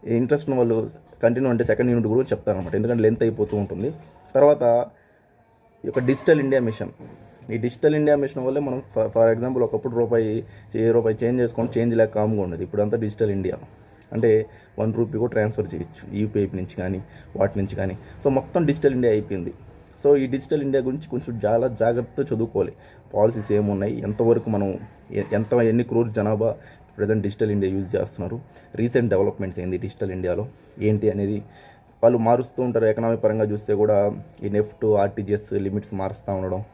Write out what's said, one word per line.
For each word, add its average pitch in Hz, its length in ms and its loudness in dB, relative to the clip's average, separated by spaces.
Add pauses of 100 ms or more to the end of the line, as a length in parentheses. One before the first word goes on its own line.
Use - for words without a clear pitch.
(160)
ఇంట్రెస్ట్ 143 320 0
ఉన్న 135 120 0
వాళ్ళు 117 160 2 (460)
కంటిన్యూ 120 300 2
అంటే 117 160 0
సెకండ్ 120 220 2
యూనిట్ 117 200 0
కూడా 127 220 2
చెప్తాను - 260 -2
అనమాట, 87 200 -8
ఎందుకంటే 113 260 0
లెంత్ 110 220 4
అయిపోతూ 110 360 -2
ఉంటుంది. 95 260 -6 (460)
తర్వాత 143 280 6 (1200)
ఈ - 40 -4
యొక్క - 120 -2 (100)
డిజిటల్ 147 340 4
ఇండియా 135 220 2
మిషన్, - 260 -8 (640)
ఈ 117 100 -4
డిజిటల్ 151 360 2
ఇండియా 147 220 4
మిషన్ 135 240 -6
వల్లే 139 200 0
మనం 131 120 -4 (160)
ఫ-, 110 200 0
for 113 100 6 (100)
example 127 320 0
ఒకప్పుడు 113 340 -4
రూపాయి, 113 280 2 (460)
చే-, 113 220 2
రూపాయి 110 260 2
చేంజ్ 123 200 0
చేసుకొని 117 340 -2
చేంజ్ 117 240 0
లేక 110 180 4
కామ్గా 107 280 0
ఉండేది, 85 220 -6
ఇప్పుడు 104 160 0
అంతా 107 200 -2
డిజిటల్ 104 320 0
ఇండియా, 92 200 -4 (580)
అంటే 113 180 4 (480)
వన్ 110 180 0
రూపీ 113 240 -2
కూడా 120 140 -2
ట్రాన్స్‌ఫర్ 107 360 0
చేయొచ్చు - 320 -12 (160)
యూపీఐ 104 260 0 (140)
నుంచి - 220 -10
కానీ 92 180 -4 (380)
వాటి 101 220 0
నుంచి 98 200 -4
కానీ. 95 160 -4 (260)
So, 139 160 2
మొత్తం 135 220 -2 (100)
డిజిటల్ 151 280 2
ఇండియా 120 180 4
అయిపోయింది. 98 380 -4 (480)
So, 143 60 4 (140)
ఈ 135 120 -2
డిజిటల్ 143 320 -4
ఇండియా 135 220 0
గురించి 147 240 -6
కొంచెం 123 200 -6 (120)
చాలా 117 220 2 (160)
జాగ్రత్తగా 120 480 0
చదువుకోవాలి. 110 440 -2 (400)
పాలసీస్ 107 340 2 (100)
ఏమున్నాయి, 101 360 -2 (120)
ఎంతవరకు 113 480 2
మనం 101 140 0 (500)
ఎ-, 104 180 -4
ఎంత, 107 160 -2 (180)
ఎన్ని 120 200 2
క్రోర్ 117 260 0
జనాభా 107 340 0 (460)
ప్రజెంట్ 104 300 0
డిజిటల్ 107 280 -2
ఇండియా 98 200 0
యూజ్ 98 200 -4
చేస్తున్నారు, 98 420 -4 (440)
రీసెంట్ 120 320 2
డెవలప్‌మెంట్స్ 95 500 0
ఏంది 90 220 -4
డిజిటల్ 101 320 -6
ఇండియాలో 90 280 -4 (440)
ఏంటి 107 240 0
అనేది 101 240 -2 (680)
వాళ్ళు 120 240 6
మారుస్తూ 120 400 0
ఉంటారు. 113 260 2
ఎకనామిక్ 113 320 0
పరంగా 107 280 2
చూస్తే 104 200 -4 (100)
కూడా 107 140 4 (480)
ఈ 101 120 -4
నెఫ్ట్, 107 280 -2 (200)
ఆర్టీజీఎస్ 101 440 -4 (180)
లిమిట్స్ 101 340 -6
మారుస్తూ 98 380 -6
ఉండడం 95 220 -4 (140)